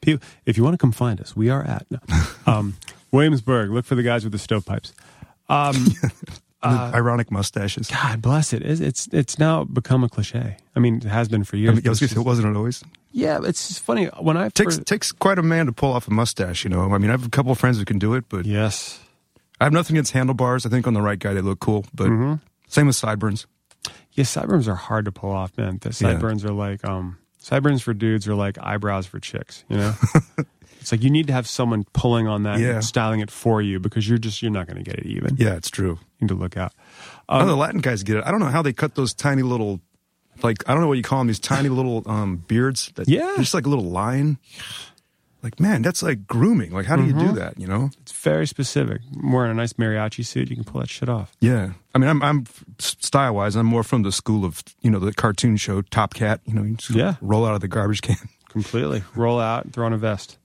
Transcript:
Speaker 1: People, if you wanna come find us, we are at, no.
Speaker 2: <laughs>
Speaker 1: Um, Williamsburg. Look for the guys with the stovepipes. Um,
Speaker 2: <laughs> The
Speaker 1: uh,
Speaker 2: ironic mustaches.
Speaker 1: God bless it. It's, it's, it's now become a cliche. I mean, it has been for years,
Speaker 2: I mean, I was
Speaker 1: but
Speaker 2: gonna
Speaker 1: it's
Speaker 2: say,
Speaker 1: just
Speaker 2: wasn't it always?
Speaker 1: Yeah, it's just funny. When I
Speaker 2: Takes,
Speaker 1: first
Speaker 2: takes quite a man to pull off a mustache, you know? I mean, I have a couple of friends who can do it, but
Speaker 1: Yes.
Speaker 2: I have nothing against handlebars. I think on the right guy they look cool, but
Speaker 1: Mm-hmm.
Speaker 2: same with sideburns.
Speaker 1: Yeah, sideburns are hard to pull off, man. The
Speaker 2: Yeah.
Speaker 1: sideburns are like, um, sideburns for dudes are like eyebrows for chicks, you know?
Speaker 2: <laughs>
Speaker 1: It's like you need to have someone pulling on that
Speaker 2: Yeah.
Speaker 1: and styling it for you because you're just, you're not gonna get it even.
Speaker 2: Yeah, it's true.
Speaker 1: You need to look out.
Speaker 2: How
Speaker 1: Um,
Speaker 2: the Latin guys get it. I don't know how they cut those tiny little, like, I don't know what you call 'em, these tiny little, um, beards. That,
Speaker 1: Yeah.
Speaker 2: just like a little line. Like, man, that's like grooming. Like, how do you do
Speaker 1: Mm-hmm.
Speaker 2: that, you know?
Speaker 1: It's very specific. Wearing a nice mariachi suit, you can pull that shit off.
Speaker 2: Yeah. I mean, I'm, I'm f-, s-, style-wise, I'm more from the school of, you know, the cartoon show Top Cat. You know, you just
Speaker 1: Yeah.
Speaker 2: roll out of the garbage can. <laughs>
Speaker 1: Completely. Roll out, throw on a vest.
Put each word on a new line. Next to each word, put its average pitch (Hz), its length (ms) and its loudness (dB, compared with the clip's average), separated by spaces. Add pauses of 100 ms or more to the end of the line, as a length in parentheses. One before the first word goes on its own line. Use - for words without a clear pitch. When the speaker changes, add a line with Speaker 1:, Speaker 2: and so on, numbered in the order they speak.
Speaker 1:
People, 151 240 2 (220)
if 113 100 2
you 113 80 2
wanna 165 140 2
come 123 140 4
find 110 280 -2
us, - 140 -16
we 107 160 2
are 135 140 -2
at, - 260 -6
no. - 80 -8 (240)
Speaker 2:
<laughs> - 240 -4
Speaker 1:
Um, 104 300 0 (340)
Williamsburg. 131 600 4
Look 117 140 -2
for - 100 -2
the 120 80 2
guys 120 200 0
with 110 100 -6
the 104 60 -4
stovepipes. 104 540 -4 (560)
Um, 143 260 2 (160)
Speaker 2:
<laughs> - 60 -2 (640)
The 160 100 -2
Speaker 1:
uh, 123 220 2
Speaker 2:
ironic 120 380 2
mustaches. 101 580 -2
Speaker 1:
God 113 320 -2
bless 139 320 2
it. 120 100 -2
It's, 160 180 -2
it's, - 320 -2
it's 147 260 0
now 156 240 2
become 127 400 0
a 123 60 2
cliche. 110 480 -4 (180)
I 123 60 2
mean, 117 160 4
it 123 80 -6
has 110 240 0
been 104 160 2
for - 120 -10
years, 107 140 4
Speaker 2:
I 110 60 8
mean, 120 100 2
I 117 40 4
was 107 100 2
Speaker 1:
but - 0 -
Speaker 2:
gonna 147 60 2
Speaker 1:
it's 120 40 0
Speaker 2:
say, - 60 -8
Speaker 1:
just 117 100 2
Speaker 2:
wasn't 117 220 2
it 104 100 0
always? 117 240 -4 (280)
Speaker 1:
Yeah, 294 320 0
it's - 260 -4
just 180 120 -10
funny. 226 260 0 (140)
When 160 160 2
I 202 140 0
Speaker 2:
Takes, 180 260 2
Speaker 1:
first 143 100 -8
Speaker 2:
takes - 260 -2
quite 190 260 2
a 175 40 2
man 165 240 4
to 120 60 -2
pull 135 200 0
off 123 160 -2
a - 20 0
mustache, 104 540 0
you 104 60 -2
know? 92 220 2
I 101 60 2
mean, 101 120 4
I - 20 4
have 127 140 0
a 117 40 -4
couple 131 200 2
of 123 80 2
friends 127 200 4
who 101 60 -2
can 98 140 0
do 107 160 2
it, 127 140 -2
but 90 180 -6
Speaker 1:
Yes. 104 540 -2 (600)
Speaker 2:
I - 40 4
have 147 80 4
nothing 160 240 2
against 151 160 0
handlebars. 127 540 0
I - 20 -2
think 120 180 2
on 120 80 2
the 104 80 2
right 101 160 0
guy 101 160 -2
they 98 60 0
look 98 200 0
cool, 104 340 0
but 117 140 0
Speaker 1:
Mm-hmm. 120 260 2 (340)
Speaker 2:
same 147 180 4
with 131 100 4
sideburns. 107 500 -2 (680)
Speaker 1:
Yeah, 139 120 2
sideburns 131 440 0
are 101 60 0
hard 107 320 -4
to 98 60 -6
pull 98 180 -8
off, 95 260 -4
man. 98 240 -4
The - 80 -6
Speaker 2:
Yeah. 117 40 -6
Speaker 1:
sideburns 104 520 0
are 104 80 -2
like, 101 320 -4
um, 90 320 -6 (220)
sideburns 135 440 0
for 117 120 -2
dudes 107 340 0
are 107 60 0
like 101 240 -2
eyebrows 101 480 -4
for 95 140 -14
chicks, - 480 -12
you - 100 -2
know? 104 200 0
Speaker 2:
<laughs> - 460 2 (360)
Speaker 1:
It's - 120 -6
like 113 100 0
you 135 80 6
need 156 160 4
to 143 60 0
have 123 160 -2
someone 117 440 0
pulling 117 360 2
on 104 160 -2
that 104 160 0
Speaker 2:
Yeah. 120 160 2
Speaker 1:
and 110 80 -2
styling 110 360 0
it 104 120 -6
for 113 280 2
you 98 200 -2
because 104 280 -2
you're 120 80 4
just, 110 260 -4
you're 113 100 -2
not 92 160 -4
gonna - 160 -12
get - 100 -10
it - 120 -10
even. - 300 -2
Speaker 2:
Yeah, 110 200 2
it's - 140 -8
true. 90 280 -2 (200)
Speaker 1:
You - 40 -2
need 104 60 2
to 95 60 0
look 92 220 -6
out. 92 160 -6 (560)
Speaker 2:
How 131 120 4
Speaker 1:
Um, 190 80 4
Speaker 2:
the 156 80 4
Latin 156 240 -2
guys 123 240 -2
get 107 140 0
it. 107 60 -4
I - 60 -4
don't 202 100 0
know - 60 0
how 160 160 2
they 143 100 0
cut 147 220 -2
those 127 180 0
tiny 139 300 0
little, 110 380 -2 (600)
like, 117 260 0
I 127 40 2
don't 147 80 2
know 170 80 4
what 139 80 2
you 123 60 -2
call 135 180 0
'em, 123 60 2
these 110 140 0
tiny 139 280 0
little, 127 380 0
um, 98 400 -2
beards. 123 480 0
That, - 140 -2
Speaker 1:
Yeah. 311 300 2
Speaker 2:
just - 160 0
like 139 120 0
a - 20 0
little 117 220 0
line. 127 480 0 (1040)
Like, 117 180 -6
man, 180 220 2
that's 175 200 0
like 127 240 -2
grooming. 120 460 2
Like, 95 140 -4
how 123 100 2
do 135 80 4
you 131 80 2
do 143 60 2
Speaker 1:
Mm-hmm. 180 160 2
Speaker 2:
that, 87 240 -6
you 95 80 -10
know? 110 240 0 (100)
Speaker 1:
It's - 120 -20
very 156 340 0
specific. 127 560 -2 (200)
Wearing 123 280 2
a 113 40 -2
nice 117 200 -2
mariachi 107 500 -2
suit, 127 240 -4
you 127 80 -6
can 117 80 -6
pull - 160 -6
that 120 80 -6
shit - 200 -6
off. 110 320 -4
Speaker 2:
Yeah. 113 320 2 (220)
I 131 40 4
mean, 131 100 4
I'm, 151 140 2
I'm 143 240 2
f-, - 180 -20 (140)
s-, - 220 -6
style-wise, 107 560 0
I'm 113 100 2
more 117 160 2
from 117 220 0
the 98 80 -2
school 107 320 0
of, 85 180 -6 (180)
you 117 100 2
know, 104 100 2
the 101 120 -2
cartoon 110 440 2
show 98 260 -2
Top 107 320 0
Cat. 110 320 -2
You 107 80 -6
know, 107 80 0
you 110 140 -4
just - 160 -10
Speaker 1:
Yeah. 156 280 2
Speaker 2:
roll 107 240 2
out 110 120 0
of 98 40 -2
the 98 80 -6
garbage 104 320 -2
can. - 160 0 (180)
<laughs> - 140 -20
Speaker 1:
Completely. 110 540 -4 (120)
Roll 120 260 2
out, 113 320 -4
throw 117 120 -4
on 113 80 0
a 113 60 -2
vest. 104 460 -4